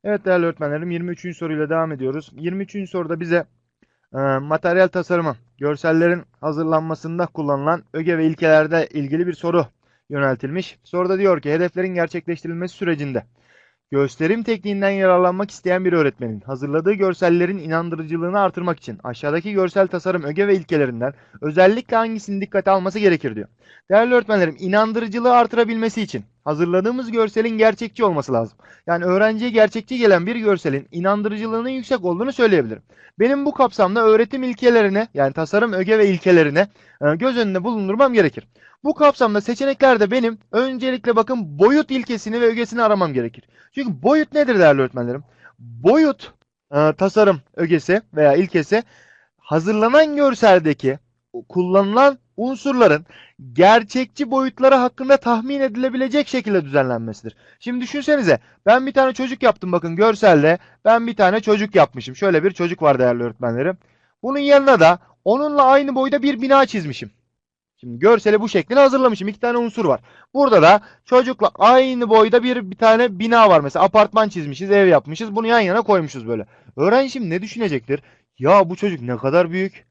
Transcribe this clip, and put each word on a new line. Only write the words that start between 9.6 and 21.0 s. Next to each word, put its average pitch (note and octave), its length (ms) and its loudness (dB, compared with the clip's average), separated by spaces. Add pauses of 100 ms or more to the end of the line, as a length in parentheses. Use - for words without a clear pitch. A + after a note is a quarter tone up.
yöneltilmiş. C#3 760 -6
Soruda F#3 360 -4
diyor F#3 220 2
ki, D3 120 -4
hedeflerin F3+ 400 -4
gerçekleştirilmesi E3+ 840 -8
sürecinde C#3+ 480 -6 (680)
gösterim D#3+ 520 -2
tekniğinden G3 460 -4
yararlanmak F#3 640 0
isteyen F#3 340 -4
bir F3 80 0
öğretmenin B2+ 480 -2
hazırladığı C#3+ 520 -4
görsellerin F3+ 640 -2
inandırıcılığını E3 840 -6
artırmak F3+ 400 -4
için G#2+ 240 -14
aşağıdaki D3+ 500 -6
görsel F#3+ 340 0
tasarım F3+ 360 -4
öge D#3+ 240 -2
ve G3 80 4
ilkelerinden C#3 580 -4 (280)